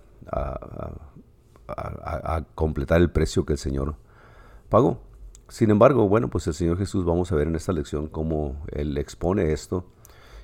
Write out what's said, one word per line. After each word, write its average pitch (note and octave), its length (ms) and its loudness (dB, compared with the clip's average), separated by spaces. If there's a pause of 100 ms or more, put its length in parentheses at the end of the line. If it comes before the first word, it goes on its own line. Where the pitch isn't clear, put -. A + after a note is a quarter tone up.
(260)
a, - 680 -8 (720)
a, - 100 -10
a, - 600 -6
a D2+ 60 -4 (120)
completar D#2+ 440 2
el F2 120 6
precio D#2 340 0
que D2+ 80 0
el C#2+ 60 -2
Señor C2+ 340 -4 (760)
pagó. B2 340 4 (460)
Sin A2 200 2
embargo, A2 400 6
bueno, A#2 220 2
pues - 160 -4
el E2 80 0
Señor E2+ 240 0
Jesús, G2 260 -2
vamos E2+ 260 2
a E2+ 40 2
ver D2 120 2
en D#2+ 80 0
esta E2+ 180 -2
lección D2+ 340 -4
cómo D2+ 640 -4
Él D2 260 -4
expone E2 560 -2
esto F#2 320 -4 (580)